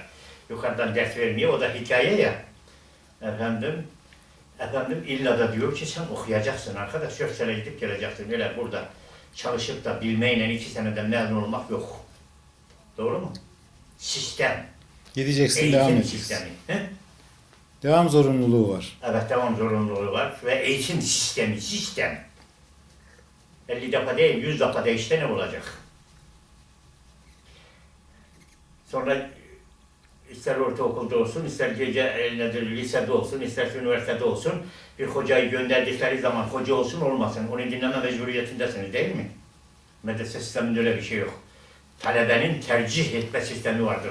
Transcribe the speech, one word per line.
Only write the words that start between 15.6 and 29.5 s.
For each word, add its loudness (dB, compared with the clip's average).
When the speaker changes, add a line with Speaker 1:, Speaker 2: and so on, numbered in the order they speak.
Speaker 1:
Eğitim 6
Speaker 2:
devam 8
edeceksin. 4
Speaker 1:
sistemi. -6
He? -2
Speaker 2:
Devam 6
zorunluluğu 6
var. -6
Speaker 1:
Evet, 0
devam 2
zorunluluğu 0
var -2
ve 2
eğitim 0
sistemi, 0
sistem. -4
Elli -4
defa 0
değil, 4
yüz -2
defa 2
değişse 2
ne 0
olacak? -4
Sonra 0